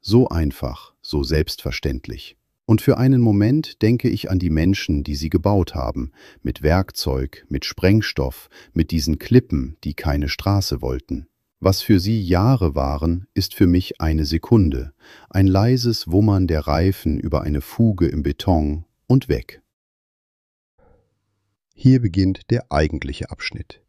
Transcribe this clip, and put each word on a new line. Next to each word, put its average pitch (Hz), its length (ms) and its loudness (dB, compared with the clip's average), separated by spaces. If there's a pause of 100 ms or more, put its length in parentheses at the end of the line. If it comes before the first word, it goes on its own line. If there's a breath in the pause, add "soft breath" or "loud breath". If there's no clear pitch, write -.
So 117 280 4
einfach, - 720 -4
so 73 220 -4
selbstverständlich. - 1120 -6 (280)
Und 113 160 4
für 131 160 4
einen 131 220 4
Moment 113 640 2
denke - 280 2
ich - 200 -4
an 95 100 0
die 87 120 0
Menschen, 80 520 0
die 73 120 -6
sie 76 140 -6
gebaut 92 460 0
haben, 62 360 -6 (300 loud breath)
mit - 200 -8
Werkzeug, 76 880 -2
mit 71 160 -6
Sprengstoff, 92 800 0 (260 loud breath)
mit 80 180 0
diesen 78 260 -2
Klippen, 71 680 0
die 73 120 -8
keine 73 340 -4
Straße 95 520 -4
wollten. 64 460 -8 (320)
Was 95 220 0
für 101 180 4
sie 107 220 -2
Jahre 92 540 2
waren, 73 580 -2
ist - 220 -6
für 95 120 4
mich 90 320 0
eine 78 240 0
Sekunde, 78 720 0 (360 loud breath)
ein 95 180 2
leises 117 600 0
Wummern 98 380 2
der 78 200 -2
Reifen 78 520 0
über 78 220 -2
eine 73 200 -2
Fuge 101 460 0
im 76 160 -4
Beton 76 640 -2 (220)
und 127 200 2
weg. - 340 -6 (2000)
Hier 127 260 4
beginnt 95 520 0
der 117 200 -4
eigentliche 76 600 -2
Abschnitt. - 580 -14